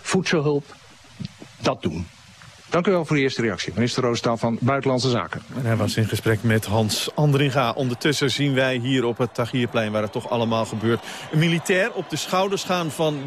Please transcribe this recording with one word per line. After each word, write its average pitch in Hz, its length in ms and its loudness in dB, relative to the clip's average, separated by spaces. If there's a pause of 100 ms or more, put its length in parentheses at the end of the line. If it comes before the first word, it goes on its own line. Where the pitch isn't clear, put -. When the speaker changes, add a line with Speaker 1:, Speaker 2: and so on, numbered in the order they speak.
Speaker 1:
voedselhulp, 147 640 0 (960)
dat 131 200 0
doen. 85 260 -4 (640)
Speaker 2:
Dank 175 180 2
u 202 40 4
wel 170 140 2
voor 151 100 0
de 139 60 4
eerste 135 200 0
reactie. 95 340 -2
Minister 120 280 0
Roosentaal 117 340 0
van 117 240 0
Buitenlandse 131 480 2
Zaken. 95 320 -2 (140)
Speaker 3:
En 127 100 -4
hij 113 100 2
was 104 220 0
in 110 100 2
gesprek 110 360 0
met 110 220 2
Hans 107 480 0
Andringa. 139 580 2
Ondertussen 131 600 0
zien 139 220 0
wij 131 220 2
hier 127 300 2
op 117 120 0
het 120 160 -2
Tahrirplein, 117 580 0
waar 107 100 2
het 104 100 -2
toch - 180 -6
allemaal 113 360 0
gebeurt... 113 380 -2 (280)
een 156 80 2
militair 180 540 2
op 185 160 -6
de 156 60 -8
schouders 190 480 -2
gaan 175 280 -2
van 151 360 0